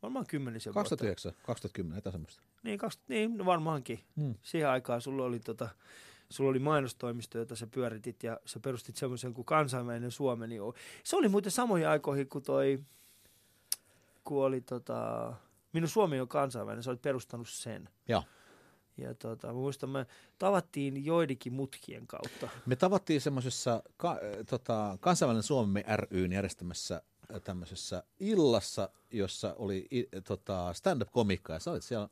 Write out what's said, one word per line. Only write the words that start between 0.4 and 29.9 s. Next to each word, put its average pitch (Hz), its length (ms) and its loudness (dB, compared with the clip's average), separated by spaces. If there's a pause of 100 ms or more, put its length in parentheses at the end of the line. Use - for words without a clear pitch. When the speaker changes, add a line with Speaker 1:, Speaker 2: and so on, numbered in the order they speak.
Speaker 1:
vuotta. 202 60 2
Speaker 2:
Kaksituhatta 170 260 0
yhdeksän, 90 260 -4 (140)
kaksituhatta - 300 -4
kymmenen, 87 220 -4
jotain 95 140 -6
semmoista. 80 300 -10 (200)
Speaker 1:
Niin, 208 160 -4
kaks-, - 300 -6
niin, 226 300 0
no 196 80 -4
varmaankin. 156 540 0 (160)
Speaker 2:
Hmm. 147 260 0
Speaker 1:
Siihen 156 260 0
aikaan 127 320 2
sulla 135 240 -4
oli, 120 160 -2
tota, 113 280 -6 (600)
sulla 135 200 2
oli 131 80 2
mainostoimisto, 123 800 -2
jota 117 180 -6
sä 113 100 -8
pyöritit, 113 560 -4
ja 113 220 -4
sä - 160 -12
perustit 123 360 -6
semmoisen 123 380 -4
kuin 123 100 -8
Kansainvälinen 123 680 0
Suomeni 117 500 -2
Oy. 107 120 -6 (320)
Se - 120 0
oli 320 120 6
muuten 196 240 4
samoihin 196 360 4
aikoihin, 143 400 2
kun 139 140 -6
toi, 139 360 4 (1500)
kun 139 220 2
oli, 131 140 2
tota, 117 720 -4 (400)
Minun 165 160 0
Suomi 165 320 2
on 127 80 -2
kansainvälinen, 117 540 -2
sä 127 80 -4
olit 123 120 -6
perustanut 120 460 -4
sen. 104 400 -10 (200)
Speaker 2:
Joo. 110 140 4 (720)
Speaker 1:
Ja, 127 180 -8
tota, 113 320 -10
mä 117 60 -6
muistan, 131 380 -4
me 135 160 -4 (320)
tavattiin 143 680 0
joidenkin 147 480 2
mutkien 127 540 -6
kautta. - 420 -8 (180)
Speaker 2:
Me 123 100 2
tavattiin 185 440 4
semmoisessa 127 640 0 (140)
ka-, 175 160 0
äh, 104 340 -6
tota, 107 540 0
Kansainvälinen 139 420 4
Suomi 104 400 4 (140)
R:n 92 360 2
järjestämässä, 90 680 -4 (320)
äh, 98 60 -8
tämmöisessä 90 600 -6 (180)
illassa, 143 680 4 (220)
jossa 98 480 -2
oli 98 320 -2